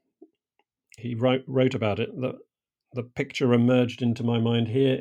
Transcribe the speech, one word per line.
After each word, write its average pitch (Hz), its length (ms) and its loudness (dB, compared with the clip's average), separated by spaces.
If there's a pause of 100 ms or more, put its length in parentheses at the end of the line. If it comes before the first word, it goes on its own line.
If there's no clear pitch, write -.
(960)
he 120 180 -10
wrote, 127 320 0
wrote 131 280 0
about 104 240 -2
it, 117 120 -6 (100)
that 127 140 -6 (580)
the 120 100 -6
picture 135 500 -2
emerged 120 480 4
into 117 200 0
my 117 160 0
mind, 117 300 0
"Here, 131 340 0